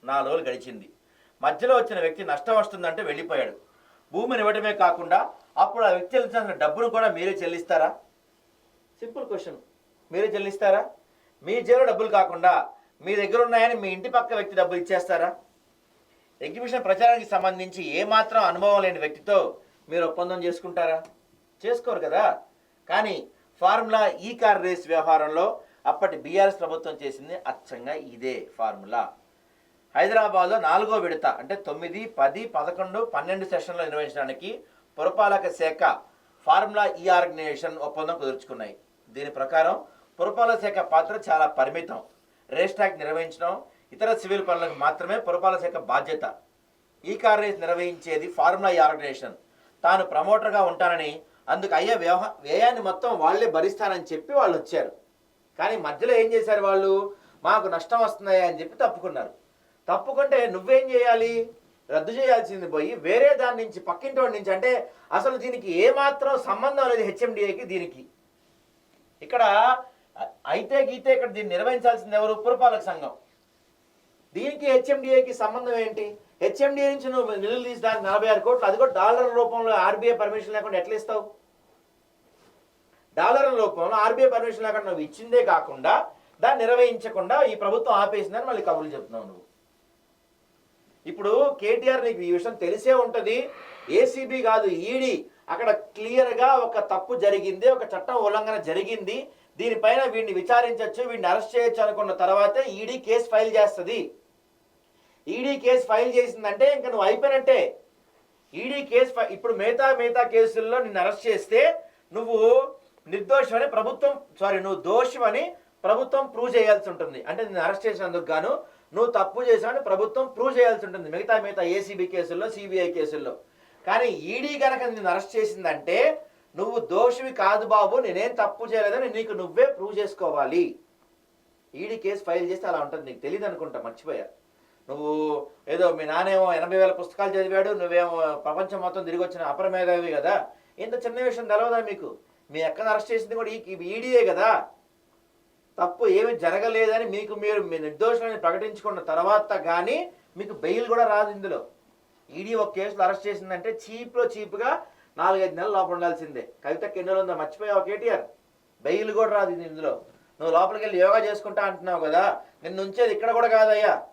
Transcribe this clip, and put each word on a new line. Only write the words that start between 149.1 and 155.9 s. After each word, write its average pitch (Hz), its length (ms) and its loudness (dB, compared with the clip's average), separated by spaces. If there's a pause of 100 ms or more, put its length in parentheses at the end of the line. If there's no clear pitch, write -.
కానీ 190 600 -2 (240)
మీకు 196 160 -10
బెయిల్ 208 340 -4
కూడా 233 200 4
రాదు 208 240 2
ఇందులో. 196 360 -8 (640)
ఈడీ 196 240 -10
ఒక 214 200 -2
కేసులో 196 300 -2
అరెస్ట్ 190 220 -2
చేసిందంటే 190 580 -6
చీప్లో 240 400 -4
చీప్గా 214 640 -4 (320)
నాలుగైదు 185 360 2
నెలలు 190 180 -4
లోపల 185 220 0